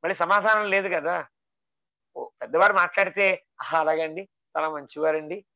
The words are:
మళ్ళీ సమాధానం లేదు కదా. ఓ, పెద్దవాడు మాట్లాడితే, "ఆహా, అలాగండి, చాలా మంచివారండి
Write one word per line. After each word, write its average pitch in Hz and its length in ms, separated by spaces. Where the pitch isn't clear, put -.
మళ్ళీ 185 120
సమాధానం 208 540
లేదు 190 260
కదా. 160 320
ఓ, - 140
పెద్దవాడు 165 320
మాట్లాడితే, 190 720
"ఆహా, 160 180
అలాగండి, 160 500
చాలా 156 120
మంచివారండి 156 760